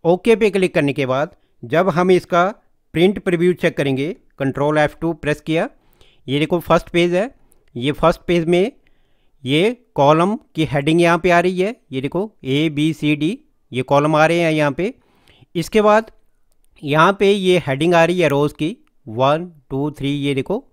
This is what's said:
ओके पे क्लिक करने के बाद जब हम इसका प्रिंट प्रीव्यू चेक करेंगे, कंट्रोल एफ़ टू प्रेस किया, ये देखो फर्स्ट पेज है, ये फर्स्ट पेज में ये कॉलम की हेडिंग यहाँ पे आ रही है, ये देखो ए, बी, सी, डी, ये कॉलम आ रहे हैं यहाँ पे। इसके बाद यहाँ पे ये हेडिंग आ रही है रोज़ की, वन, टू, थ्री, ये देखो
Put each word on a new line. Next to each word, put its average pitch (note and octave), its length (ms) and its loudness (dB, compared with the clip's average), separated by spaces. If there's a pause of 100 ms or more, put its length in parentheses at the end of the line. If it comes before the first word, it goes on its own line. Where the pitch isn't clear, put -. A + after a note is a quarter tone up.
ओके F3+ 300 2
पे G#3+ 140 0
क्लिक F#3 240 -2
करने C#3+ 200 0
के C3+ 120 -2
बाद B2+ 300 -4 (280)
जब D#3 260 0
हम F3+ 220 2
इसका F3+ 320 2 (500)
प्रिंट F#3 260 2
प्रीव्यू F3 340 0
चेक E3 240 -2
करेंगे, C#3 340 -2 (280)
कंट्रोल C#3+ 380 -2
एफ़ D3+ 240 0
टू E3 140 -2
प्रेस D3 260 -6
किया, E3 280 -4 (580)
ये C3+ 120 -2
देखो D#3+ 200 -2
फर्स्ट E3+ 300 0
पेज F3 240 0
है, G3 160 -2 (460)
ये B2+ 180 -4
फर्स्ट E3 340 0
पेज E3+ 180 0
में F3 260 0 (720)
ये D#3 280 0 (240)
कॉलम D#3+ 400 2 (200)
की D#3 100 -2
हेडिंग D3 360 0
यहाँ E3+ 160 2
पे F3+ 120 -2
आ F3 100 4
रही F3+ 220 -2
है, G#3+ 140 -4 (160)
ये C3 100 -6
देखो E3+ 300 -6 (120)
ए, C#3+ 260 0
बी, D3+ 240 -2
सी, D3+ 220 -2
डी, D#3 220 -4 (340)
ये B2 120 -4
कॉलम D3+ 320 2
आ D3+ 100 4
रहे E3+ 140 0
हैं E3 120 0
यहाँ D3+ 200 0
पे। F3 220 -6 (640)
इसके F3+ 260 0
बाद G#3+ 300 2 (720)
यहाँ D#3+ 360 2
पे G3 120 4
ये F#3 360 2
हेडिंग D3 260 0
आ E3 120 4
रही F3+ 140 -2
है E3 100 2
रोज़ C#3+ 240 0
की, E3 220 -6 (300)
वन, C#3 460 -2 (180)
टू, C#3+ 220 -4
थ्री, C#3 200 -6
ये C#3+ 240 -4
देखो F3+ 380 -4